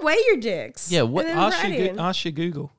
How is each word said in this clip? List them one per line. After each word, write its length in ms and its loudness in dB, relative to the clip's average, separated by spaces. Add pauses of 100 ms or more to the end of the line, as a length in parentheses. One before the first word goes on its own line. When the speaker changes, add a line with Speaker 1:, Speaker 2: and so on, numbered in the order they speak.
Speaker 1:
weigh 160 4 (100)
your 100 4
dicks. 540 -6
Speaker 2:
Yeah, 120 4
what 240 0
Speaker 1:
And 100 -2
then 60 4
Speaker 3:
Ask 200 2
Speaker 1:
write 140 -2
Speaker 3:
your 120 2
Goo-, 40 -4
Speaker 1:
in. 60 -8
Speaker 3:
ask 260 -2
your 60 -2
Google. 480 -6